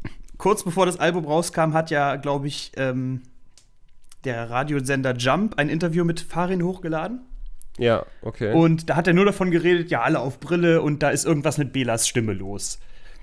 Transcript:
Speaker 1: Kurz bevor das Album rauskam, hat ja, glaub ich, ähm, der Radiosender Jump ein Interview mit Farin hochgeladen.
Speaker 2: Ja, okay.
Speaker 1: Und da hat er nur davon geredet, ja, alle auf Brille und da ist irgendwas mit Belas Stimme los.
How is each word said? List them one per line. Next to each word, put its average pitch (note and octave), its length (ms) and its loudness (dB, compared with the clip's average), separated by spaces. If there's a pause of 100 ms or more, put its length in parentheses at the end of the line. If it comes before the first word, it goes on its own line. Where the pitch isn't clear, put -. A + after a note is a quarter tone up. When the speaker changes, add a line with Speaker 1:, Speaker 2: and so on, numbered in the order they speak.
(380)
Speaker 1:
Kurz G3+ 260 2
bevor F3+ 220 2
das F3+ 120 -2
Album F3 280 2
rauskam, D#3+ 480 2
hat D#3+ 160 0
ja, C#3+ 260 0
glaub C#3+ 300 -2
ich, - 300 -8
ähm, C3 460 -2 (1000)
der A#2 240 -4
Radiosender C3+ 640 0
Jump C#3 440 2
ein D3 100 2
Interview E3 360 0
mit E3 160 0
Farin F3+ 420 -2
hochgeladen. F3+ 580 -4 (580)
Speaker 2:
Ja, A#2 280 2 (160)
okay. A2+ 320 -2
Speaker 1:
Und E3 340 4
da C#3+ 80 2
hat E3 100 2
er F3+ 60 6
nur F#3 140 6
davon F#3+ 240 2
geredet, E3+ 400 4
ja, B2 120 0
alle C#3 180 2
auf B2+ 200 -6
Brille E3 420 2
und D3 200 0
da C#3+ 80 4
ist C#3 160 0
irgendwas D3+ 320 2
mit C3+ 160 -2
Belas A#2 340 0
Stimme A2+ 240 0
los. F#2+ 460 -6 (440)